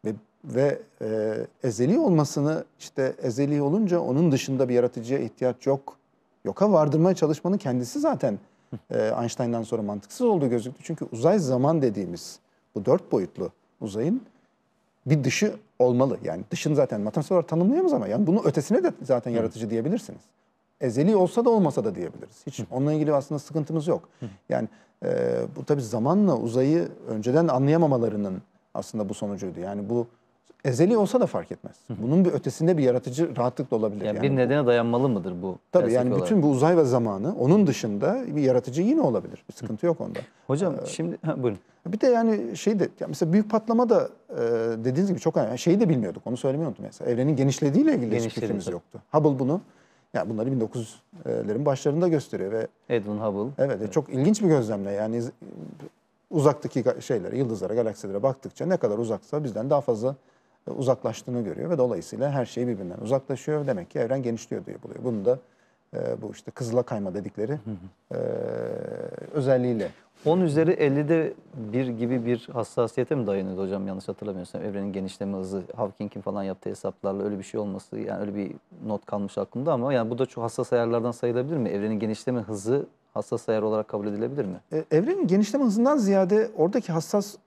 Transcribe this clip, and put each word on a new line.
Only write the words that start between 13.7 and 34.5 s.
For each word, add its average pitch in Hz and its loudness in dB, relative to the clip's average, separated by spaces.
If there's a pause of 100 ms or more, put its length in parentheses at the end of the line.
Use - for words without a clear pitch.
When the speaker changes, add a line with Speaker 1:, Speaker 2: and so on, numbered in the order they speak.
Speaker 1:
uzayın 117 -2 (840)
bir 143 4
dışı 190 0 (240)
olmalı. 127 4
Yani 87 -6
dışını 151 0
zaten 127 2
matematiksel 139 -2
olarak 170 2
tanımlayamaz 262 2
ama 202 0
yani 196 2
bunun 190 2
ötesine 170 2
de 349 2 (100)
zaten 127 0
Speaker 2:
Hı. 113 -2
Speaker 1:
yaratıcı 110 -2
diyebilirsiniz. 117 -2 (600)
Ezeli 143 4
olsa 190 4
da 254 8
olmasa 180 4
da 101 -2
diyebiliriz. - -10
Hiç 143 -10
Speaker 2:
Hı. 131 -6
Speaker 1:
onunla 139 0
ilgili 151 2
aslında 143 -2
sıkıntımız 156 -4
yok. 127 -2 (100)
Speaker 2:
Hı. 127 -10 (240)
Speaker 1:
Yani, 110 -2 (380)
e, 60 0 (160)
bu 139 -12
tabii 143 0
zamanla 127 2
uzayı 131 2 (200)
önceden 123 2
anlayamamalarının 127 2 (320)
aslında 107 -6
bu 104 -6
sonucuydu. 98 -8
Yani 101 -8
bu 117 -2 (580)
ezeli 156 4
olsa 214 2
da 202 4
fark - -6
etmez. - -14 (120)
Speaker 2:
Hı 120 -10
hı. 104 -8
Speaker 1:
Bunun 156 4
bir 170 4
ötesinde 160 0
bir 147 2
yaratıcı 127 0
rahatlıkla 123 0
olabilir. 104 -2
Speaker 2:
Yani 104 -2
Speaker 1:
Yani 107 -2
Speaker 2:
bir 135 2
Speaker 1:
bu 135 2
Speaker 2:
nedene 131 4